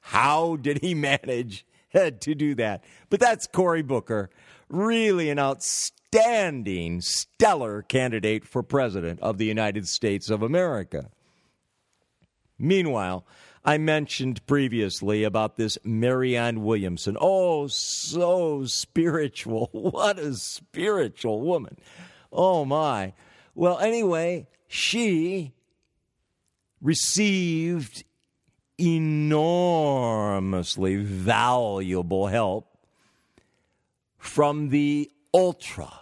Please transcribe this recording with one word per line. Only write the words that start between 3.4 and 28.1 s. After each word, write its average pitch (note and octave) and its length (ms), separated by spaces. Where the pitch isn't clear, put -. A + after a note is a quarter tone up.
Cory E3+ 340
Booker, A2+ 480
really G3+ 600
an C#3+ 100
outstanding, C3+ 1600
stellar A#2+ 840
candidate A2 600
for B2 180
president F#2+ 560
of G#2 180
the A2 80
United G#2+ 420
States G2+ 420
of G#2+ 120
America. A#2+ 680
Meanwhile, A#2+ 680
I D3+ 140
mentioned D3 680
previously G#2+ 800
about G#2+ 340
this A2 260
Marianne A#2+ 800
Williamson. G2+ 560
Oh, F3 480
so E3 1000
spiritual. C#3+ 1040
<laughs> - 20
What F#3+ 480
a D3 160
spiritual A#2+ 1040
woman. D#3 360
Oh, F3 340
my. C3 480
Well, F3 240
anyway, F3+ 680
she F3+ 880
received E3+ 1200